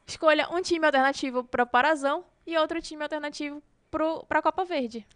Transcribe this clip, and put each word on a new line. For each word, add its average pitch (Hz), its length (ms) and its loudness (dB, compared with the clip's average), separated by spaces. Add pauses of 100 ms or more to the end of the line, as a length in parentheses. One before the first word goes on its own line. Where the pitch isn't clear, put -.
escolha 302 440 2
um 339 120 0
time 330 240 0
alternativo 269 580 2
pra 247 220 0
Parazão 285 580 2 (220)
e 330 100 -2
outro 320 240 0
time 311 220 -10
alternativo 294 600 -8 (280)
pro, 311 360 -2
pra 311 160 2
Copa 330 220 2
Verde. 247 520 -4